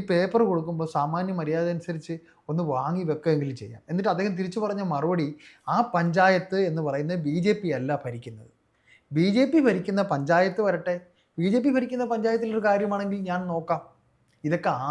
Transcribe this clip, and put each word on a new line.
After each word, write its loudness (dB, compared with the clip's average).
പേപ്പർ 2
കൊടുക്കുമ്പോൾ -2
സാമാന്യ -2
മര്യാദ 0
അനുസരിച്ച് -8
ഒന്ന് 0
വാങ്ങി -2
വെക്കുകയെങ്കിലും 0
ചെയ്യാം. -16
എന്നിട്ട് 0
അദ്ദേഹം 0
തിരിച്ചു -4
പറഞ്ഞ -2
മറുപടി, 2
ആ 4
പഞ്ചായത്ത് 4
എന്ന് -2
പറയുന്നത് -2
ബി 0
ജെ 4
പി -2
അല്ല -2
ഭരിക്കുന്നത്, -12
ബി 4
ജെ 6
പി 4
ഭരിക്കുന്ന 2
പഞ്ചായത്ത് 2
വരട്ടെ, -2
ബി 2
ജെ 4
പി 4
ഭരിക്കുന്ന 0
പഞ്ചായത്തിലൊരു 0
കാര്യമാണെങ്കിൽ 0
ഞാൻ -2
നോക്കാം. -2
ഇതൊക്കെ 0